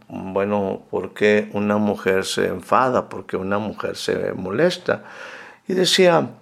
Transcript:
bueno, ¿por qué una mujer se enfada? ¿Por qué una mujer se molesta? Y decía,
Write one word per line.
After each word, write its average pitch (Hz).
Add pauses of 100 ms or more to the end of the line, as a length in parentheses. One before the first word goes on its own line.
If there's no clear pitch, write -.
bueno, 98
¿por 92
qué 107
una 104
mujer 95
se 98
enfada? 101
¿Por 98
qué 92
una 98
mujer -
se 95
molesta? 110 (640)
Y 202
decía, 175 (100)